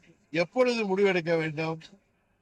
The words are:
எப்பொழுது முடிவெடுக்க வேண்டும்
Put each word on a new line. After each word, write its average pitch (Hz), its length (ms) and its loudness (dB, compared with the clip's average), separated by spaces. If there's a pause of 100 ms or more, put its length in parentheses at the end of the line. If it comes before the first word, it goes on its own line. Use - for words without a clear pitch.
(340)
எப்பொழுது 240 560 0
முடிவெடுக்க 185 480 2
வேண்டும் 160 420 -4 (640)